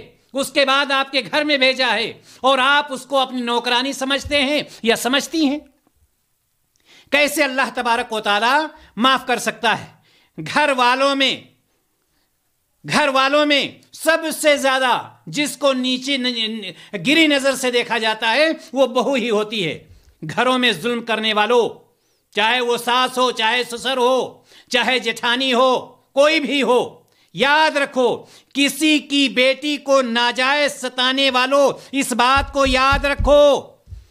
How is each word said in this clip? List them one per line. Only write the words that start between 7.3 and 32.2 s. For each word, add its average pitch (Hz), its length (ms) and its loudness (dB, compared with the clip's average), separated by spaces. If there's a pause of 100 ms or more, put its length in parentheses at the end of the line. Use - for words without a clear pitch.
अल्लाह 262 280 -2
तबारक 240 420 -2
व 220 80 -4
तआला 214 360 2 (420)
माफ़ 262 280 2
कर 240 140 0
सकता 220 320 -2
है? - 220 -8 (440)
घर 285 340 0
वालों 262 420 2
में, 262 340 -2 (1400)
घर 226 260 0
वालों 269 360 2
में 254 340 -2 (140)
सबसे 311 640 0
ज़्यादा 254 680 0
जिसको 277 460 0
नीचे 254 440 -2
न-, 247 80 -4
न-, 220 720 -8
गिरी 311 300 2
नज़र 277 260 0
से 254 160 -4
देखा 233 280 -2
जाता 220 320 -2
है, 302 220 2 (220)
वो 262 140 2
बहू 240 260 -2
ही 240 140 -2
होती 214 340 -2
है। 127 280 -8 (320)
घरों 220 360 0
में 247 140 2
जुल्म 226 300 -4
करने 220 300 -2
वालों, 214 360 2 (680)
चाहे 226 260 2
वो 240 180 -2
सास 247 400 -2
हो, 254 140 2
चाहे 233 320 0
ससुर 240 340 -6
हो, 247 460 -2 (260)
चाहे 247 300 0
जेठानी 240 500 -2
हो, 254 280 4 (360)
कोई 302 260 4
भी 277 200 0
हो, 233 480 0 (260)
याद 285 420 2
रखो, 254 520 -2 (260)
किसी 285 460 2
की 277 300 0
बेटी 262 480 0
को 269 240 2
नाजायज 247 680 0
सताने 254 580 -2
वालों, 254 420 2 (220)
इस 269 180 -2
बात 262 380 2